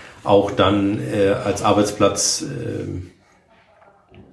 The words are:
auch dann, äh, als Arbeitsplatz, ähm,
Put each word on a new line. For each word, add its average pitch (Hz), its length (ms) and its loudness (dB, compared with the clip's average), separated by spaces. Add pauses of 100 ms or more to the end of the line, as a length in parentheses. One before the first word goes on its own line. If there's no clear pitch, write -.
(260)
auch 98 260 4
dann, 101 500 0
äh, 101 300 0
als 101 320 -2
Arbeitsplatz, 101 840 0
ähm, 98 640 -8 (1200)